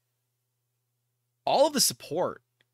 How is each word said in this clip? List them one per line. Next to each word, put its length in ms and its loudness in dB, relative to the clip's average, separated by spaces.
all 220 4
of 40 -6
the 80 0
support 640 -4